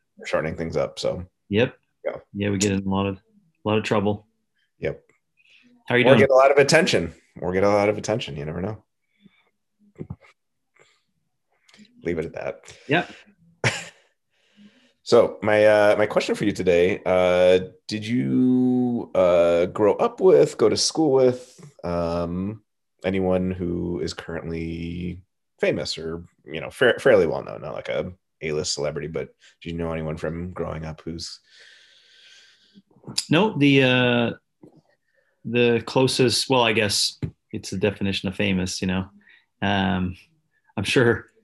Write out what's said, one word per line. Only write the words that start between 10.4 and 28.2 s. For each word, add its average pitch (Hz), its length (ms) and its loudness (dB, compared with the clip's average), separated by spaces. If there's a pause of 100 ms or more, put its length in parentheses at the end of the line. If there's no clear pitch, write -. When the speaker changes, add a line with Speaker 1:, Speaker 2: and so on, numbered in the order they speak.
Speaker 1:
Leave 85 140 -4
it 78 80 -6
at - 80 -12
that. - 420 -12 (120)
Speaker 2:
Yep. 160 240 -2 (520)
Speaker 1:
<laughs> - 60 0 (1400)
So - 360 4
my, 107 240 4
uh, 104 320 6
my 107 80 2
question - 280 -2
for 113 120 -4
you 101 60 0
today, 90 520 2
uh, 90 540 4 (300)
did 107 180 -8
you, 127 1080 0
uh, 87 520 4
grow 101 300 2
up 233 260 -2
with, 156 340 6
go 107 140 4
to 104 80 -2
school 156 340 0
with, 127 480 0 (240)
um, 87 800 -4 (420)
anyone 92 460 0
who 87 500 -6
is 87 140 -6
currently 85 1080 -10 (400)
famous 127 380 -4
or, 82 260 -10 (220)
you 78 120 -10
know, 69 120 -10
fa-, - 280 2
fairly 101 280 6
well 67 180 -4
known, 50 160 -14
not 71 140 -12
like - 160 -12
a 78 240 -6 (260)